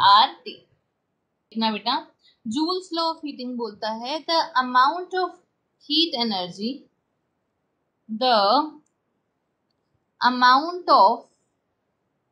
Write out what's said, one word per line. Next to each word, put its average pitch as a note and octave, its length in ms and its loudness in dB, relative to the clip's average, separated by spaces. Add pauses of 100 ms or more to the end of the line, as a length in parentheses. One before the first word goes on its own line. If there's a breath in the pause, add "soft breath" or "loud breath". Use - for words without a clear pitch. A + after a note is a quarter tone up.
आर A3 260 6
टी। - 200 -18
देखना - 1160 -10
बेटा, G#3+ 240 -4 (500 soft breath)
Joule's D#4+ 520 -4
law E4 160 -2
of D#4+ 140 -20
heating B3 300 -10
बोलता G#3+ 340 -8 (120)
है C#4+ 220 -6
the E4 160 0 (220)
amount C#4+ 600 0
of F4 160 -8 (500)
heat D#4 360 0
energy, G3 480 -6 (1400)
the A#3+ 680 0 (1400)
amount B3+ 680 2
of A#3+ 360 4 (1040)